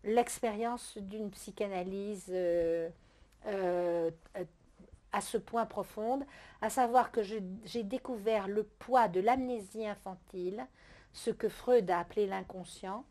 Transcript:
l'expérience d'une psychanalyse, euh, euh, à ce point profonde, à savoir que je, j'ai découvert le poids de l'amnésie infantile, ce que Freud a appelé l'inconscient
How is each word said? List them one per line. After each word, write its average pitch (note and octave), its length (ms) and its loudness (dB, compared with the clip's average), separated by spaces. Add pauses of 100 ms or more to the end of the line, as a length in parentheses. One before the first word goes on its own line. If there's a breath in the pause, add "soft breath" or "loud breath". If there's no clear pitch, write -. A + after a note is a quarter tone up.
l'expérience A#3 920 0
d'une G#3 320 -6
psychanalyse, G3 960 -6
euh, E3+ 640 2 (560 soft breath)
euh, F3 640 0 (1040)
à G3+ 60 2
ce G3+ 160 -6
point A3 300 0
profonde, A3 580 -4 (380 loud breath)
à A3 80 0
savoir A#3+ 420 4
que A3+ 100 2
je, G3+ 140 -4 (300)
j'ai A#3 160 -4
découvert G#3+ 680 0
le G#3 140 2
poids A#3+ 460 4
de F3+ 120 2
l'amnésie A3+ 680 0
infantile, F#3+ 800 -8 (460 loud breath)
ce - 160 -4
que G#3+ 220 0
Freud A3+ 400 4
a F3 80 4
appelé G3+ 280 0
l'inconscient F#3+ 840 -8